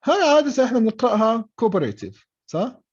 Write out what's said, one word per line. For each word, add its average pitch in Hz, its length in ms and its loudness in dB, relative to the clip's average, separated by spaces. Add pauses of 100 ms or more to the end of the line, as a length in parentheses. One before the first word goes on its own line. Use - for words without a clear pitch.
هاي 370 180 0 (140)
عادة 285 280 2
إحنا 247 140 -2
بنقرأها 220 680 0 (140)
cooperative، 147 540 -4 (300)
صح؟ 214 340 -8 (120)